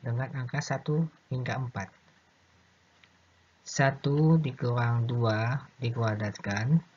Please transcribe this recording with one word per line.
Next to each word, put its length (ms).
dengan 240
angka 160
satu 400
hingga 240
empat. 320
Satu 720
dikurang 720
dua 560
dikuadratkan 1040